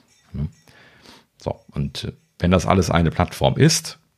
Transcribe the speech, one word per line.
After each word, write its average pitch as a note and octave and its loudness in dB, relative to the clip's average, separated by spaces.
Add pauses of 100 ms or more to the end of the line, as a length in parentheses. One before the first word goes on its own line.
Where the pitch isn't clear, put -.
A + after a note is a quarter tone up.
(340)
Ne? D2 -6 (880)
So, - -8 (140)
und, - -8
äh, - -10 (260)
wenn F2 0
das F2+ 2
alles F2+ 2
eine E2 2
Plattform - -2
ist, - 2 (200)